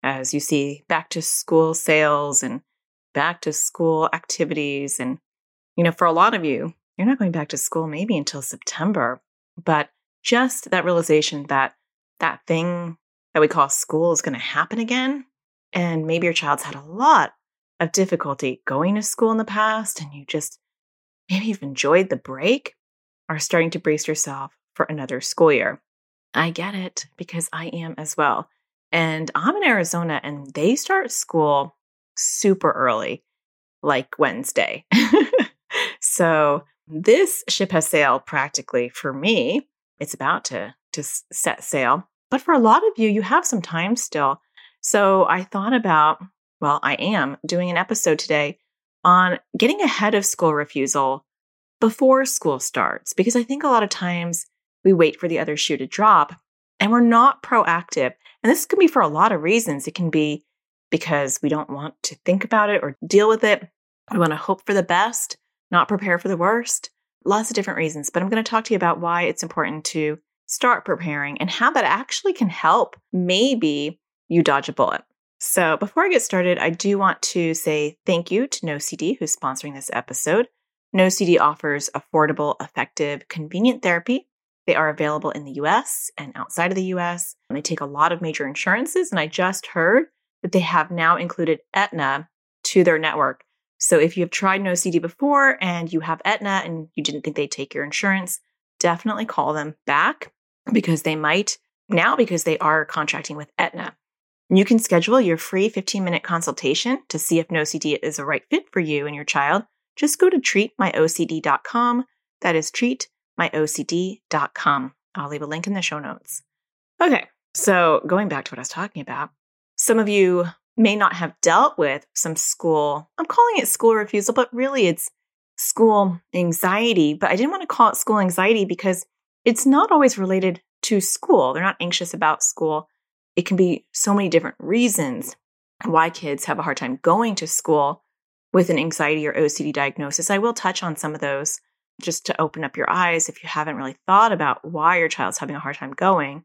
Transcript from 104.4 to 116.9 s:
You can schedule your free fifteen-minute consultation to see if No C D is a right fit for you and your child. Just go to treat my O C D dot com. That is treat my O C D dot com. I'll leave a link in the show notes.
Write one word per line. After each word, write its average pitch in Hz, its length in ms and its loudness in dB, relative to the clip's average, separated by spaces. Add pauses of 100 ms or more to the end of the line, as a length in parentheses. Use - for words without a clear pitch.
You 190 140 6
can 226 160 4
schedule 208 400 2
your 175 160 2
free 190 320 -2
fifteen-minute 190 560 -4
consultation 165 840 -2
to 160 100 -6
see 165 200 0
if 160 120 -4
No 156 140 0
C 151 140 -6
D 147 160 -2
is 151 220 -6
a 147 60 -8
right 143 260 -4
fit - 220 -4
for - 80 -2
you 147 280 -2
and 147 60 -8
your 147 120 -10
child. 147 400 0 (320)
Just - 220 -2
go 370 100 6
to 370 100 2
treat 214 400 0
my 190 140 0
O 156 140 4
C 165 180 -2
D 160 160 -6
dot 143 240 0
com. 240 400 0 (340)
That 175 160 0
is 160 160 -2
treat 247 380 -4 (260)
my 165 200 -2
O 156 100 2
C 151 180 -6
D 185 460 -4
dot 147 240 -2
com. 139 400 -2 (220)
I'll 147 120 -8
leave 147 140 -10
a 147 60 -10
link 160 180 -8
in 202 80 -4
the 190 80 -4
show 156 160 -6
notes. - 460 -14 (580)